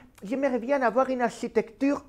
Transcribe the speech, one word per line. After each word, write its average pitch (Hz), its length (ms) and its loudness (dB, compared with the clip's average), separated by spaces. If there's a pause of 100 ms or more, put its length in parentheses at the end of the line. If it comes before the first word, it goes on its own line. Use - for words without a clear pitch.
(220)
j'aimerais 254 380 -2
bien 262 240 0
avoir 247 260 2
une 247 140 -2
architecture 240 840 -2